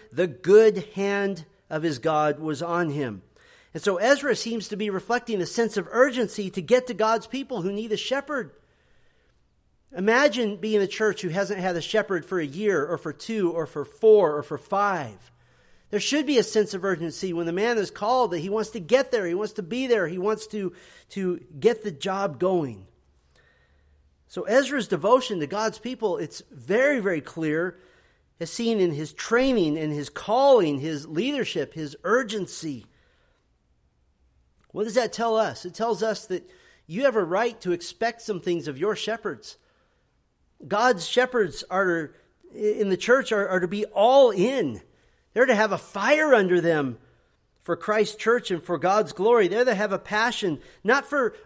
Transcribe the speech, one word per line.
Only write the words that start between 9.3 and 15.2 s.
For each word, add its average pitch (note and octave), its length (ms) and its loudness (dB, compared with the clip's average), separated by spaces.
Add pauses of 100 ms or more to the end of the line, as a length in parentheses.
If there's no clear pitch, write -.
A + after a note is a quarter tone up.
Imagine A3 600 2
being G#3 260 0
a F#3 40 0
church G#3+ 360 -2
who F#3 60 -4
hasn't F#3+ 320 -4
had F3+ 160 -2
a E3 40 -4
shepherd G3 460 -2
for F#3 120 -4
a D#3+ 60 -2
year E3 400 0
or D#3+ 140 -4
for D#3 140 -8
two G3 400 -2
or E3 140 -4
for C#3+ 180 -8
four G3+ 520 6
or D3 60 -4
for C#3+ 160 -8
five. E3 720 -4 (600)